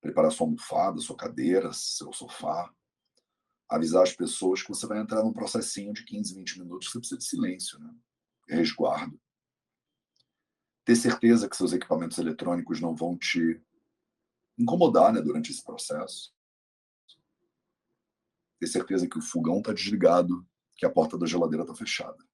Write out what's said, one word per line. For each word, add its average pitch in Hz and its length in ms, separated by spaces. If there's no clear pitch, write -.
Preparar 78 300
sua - 140
almofada, - 540
sua - 180
cadeira, 85 560
seu - 400
sofá. - 600
Avisar 82 360
as 92 100
pessoas 92 480
que - 80
você 104 160
vai 104 140
entrar 110 240
num 113 100
processinho 104 580
de - 140
quinze, 101 300
vinte 92 240
minutos, 87 280
que - 60
você 117 60
precisa - 180
de - 80
silêncio, 92 540
né? 233 200
Resguardo. - 720
Ter 120 100
certeza 117 540
que - 80
seus 87 160
equipamentos 85 460
eletrônicos 82 600
não 82 160
vão 85 220
te 82 420
incomodar, 147 560
né, - 80
durante - 320
esse - 120
processo. - 680
Ter - 80
certeza 92 420
que - 80
o 80 40
fogão 85 400
tá 107 120
desligado, 90 760
que - 80
a 82 60
porta 80 260
da 87 80
geladeira 80 400
tá - 80
fechada. - 500